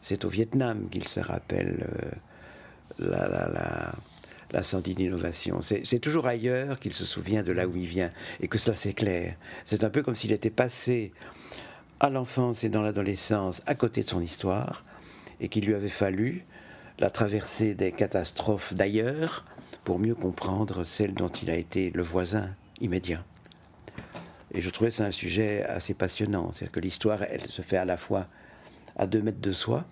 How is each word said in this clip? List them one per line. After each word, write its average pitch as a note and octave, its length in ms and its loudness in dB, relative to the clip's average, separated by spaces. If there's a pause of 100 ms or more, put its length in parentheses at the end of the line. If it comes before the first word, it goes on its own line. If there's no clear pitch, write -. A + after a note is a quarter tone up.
C'est - 220 0
au F#2+ 40 2
Vietnam A2 640 2
qu'il F#2+ 160 -2
se - 140 -2
rappelle, - 680 0 (1120)
euh, G1+ 100 2
la, G1+ 180 2
la, G1+ 200 0
la, G1+ 440 -2 (600)
l'incendie F#2 420 0
d'innovation. F2+ 680 0
C'est, G2+ 260 0
c'est A#2+ 140 2
toujours D3+ 260 2
ailleurs B2+ 540 0
qu'il - 120 -4
se - 120 -2
souvient F#2+ 380 0
de F2+ 100 0
là F2+ 140 2
où F2 100 -2
il F2+ 100 -2
vient, F2 240 0 (300)
et F2 80 -2
que A2+ 100 2
cela A2+ 180 2
c'est G2 180 -2
clair. F2 420 0 (280)
C'est G#2+ 200 2
un G#2+ 60 4
peu - 120 4
comme B2 140 0
s'il G#2+ 160 2
était G#2+ 180 2
passé A#2+ 640 2 (880)
à C#3+ 80 6
l'enfance B2 560 2
et A2 60 2
dans A2 120 4
l'adolescence G2+ 840 0
à C#3+ 80 2
côté A2 280 2
de - 60 -4
son F2+ 120 0
histoire, F#2+ 640 -2 (540)
et - 100 -4
qu'il G#2 180 2
lui G#2+ 80 4
avait G2+ 140 0
fallu G#2 560 0 (540)
la G2 120 4
traversée G#2 640 2
des F#2+ 180 2
catastrophes G2 840 0
d'ailleurs A2+ 680 0 (400)
pour F2+ 140 2
mieux A2+ 160 2
comprendre F#2+ 720 -2
celle G2 300 0
dont F#2+ 140 0
il - 220 -4
a E2 60 2
été E2+ 340 0
le F2+ 120 0
voisin F#2 460 0 (320)
immédiat. F2 440 0 (1300)
Et F#2 100 -2
je F#2 80 -2
trouvais A2+ 200 2
ça A2 140 2
un G2+ 60 2
sujet G2+ 540 0
assez - 300 -2
passionnant, F#2+ 580 0
c'est-à-dire - 200 -8
que - 80 -2
l'histoire, G2 420 0
elle - 260 -4
se - 140 -8
fait - 140 2
à F2+ 80 4
la F2+ 120 2
fois F#2+ 300 -2 (680)
à G2 100 2
deux G#2 160 2
mètres G#2+ 180 0
de G2+ 120 0
soi B2+ 400 0